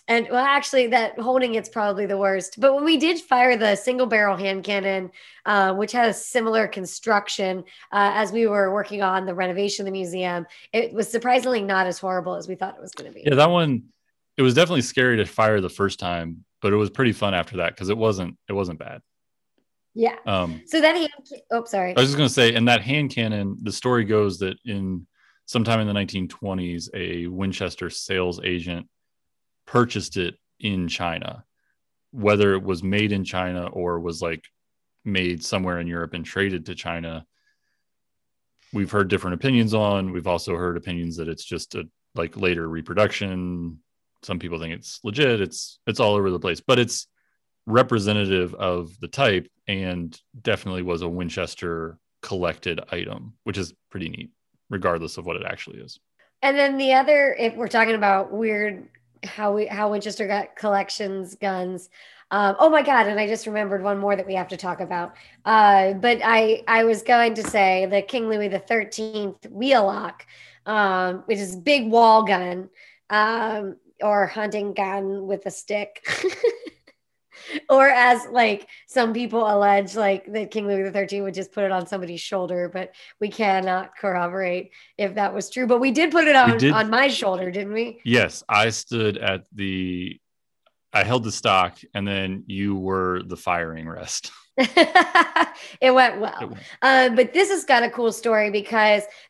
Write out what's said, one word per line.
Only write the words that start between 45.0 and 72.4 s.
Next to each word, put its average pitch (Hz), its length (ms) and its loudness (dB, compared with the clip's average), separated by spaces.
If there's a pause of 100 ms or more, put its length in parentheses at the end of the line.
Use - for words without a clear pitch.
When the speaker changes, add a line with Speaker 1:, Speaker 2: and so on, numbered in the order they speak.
Speaker 2:
legit. 117 380 2
It's, - 460 -8
it's 123 120 -2
all 104 140 4
over 98 160 2
the 87 100 -2
place, 85 220 -4
but 127 160 4
it's 120 300 -2 (580)
representative 104 880 2
of 90 460 -4
the 85 80 -14
type 104 400 0 (200)
and 90 480 -6 (240)
definitely 92 440 -4
was 87 180 -4
a 87 80 -6
Winchester 85 880 -8 (240)
collected 87 580 -6 (120)
item, 101 420 -10 (120)
which 101 120 -6
is 87 160 -8 (160)
pretty 107 200 -10
neat, - 200 -14 (400)
regardless 87 480 -4
of 87 80 -14
what 87 120 -6
it 95 60 -12
actually - 360 -12
is. - 200 -20 (440)
Speaker 1:
And 277 120 2
then 277 220 2
the 269 160 2
other, 277 460 6
if 226 160 -2
we're 208 120 -4
talking 226 280 2
about 196 360 2
weird, 208 580 -4 (340)
how 208 300 -4
we, 214 120 0
how 208 240 -2
Winchester 208 380 -4
got 202 280 -4
collections, 196 800 -4
guns. 185 560 -6 (400)
Um, 196 300 2
oh 320 100 8
my 302 140 6
God. 247 240 4
And 208 120 -2
I 214 60 0
just 220 220 -4
remembered 202 340 -2
one 202 160 -2
more 202 180 0
that 190 120 -4
we 190 80 -4
have 180 140 -4
to 180 80 -10
talk 180 240 -8
about. 175 340 -8 (280)
Uh, 202 500 6
but 220 300 2
I, 220 440 4
I 226 160 4
was 220 180 2
going 233 340 4
to 214 80 -4
say 190 440 2
the 196 160 2
King 226 260 -4
Louis 208 200 -2
the 185 100 -4
thirteenth 214 920 -6
wheel 233 360 2
lock, 202 420 -6 (400)
um, 185 580 0
which 208 140 -2
is 185 160 -6
big 226 340 0
wall 220 340 8
gun, 180 460 -2 (400)